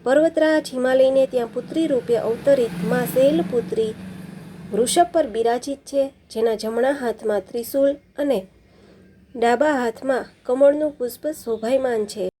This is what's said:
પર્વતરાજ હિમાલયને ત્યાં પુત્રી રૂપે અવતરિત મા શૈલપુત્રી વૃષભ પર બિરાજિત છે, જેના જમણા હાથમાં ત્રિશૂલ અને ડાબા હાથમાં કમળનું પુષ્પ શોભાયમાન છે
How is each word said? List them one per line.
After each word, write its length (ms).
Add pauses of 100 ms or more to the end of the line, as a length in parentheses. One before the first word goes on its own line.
પર્વતરાજ 720
હિમાલયને 540
ત્યાં 280
પુત્રી 320
રૂપે 340
અવતરિત 520 (140)
મા 220
શૈલપુત્રી 840 (760)
વૃષભ 420
પર 180
બિરાજિત 560
છે, 280 (140)
જેના 300
જમણા 400
હાથમાં 480
ત્રિશૂલ 500 (220)
અને 320 (840)
ડાબા 400
હાથમાં 500 (180)
કમળનું 500
પુષ્પ 320 (120)
શોભાયમાન 720
છે 240 (100)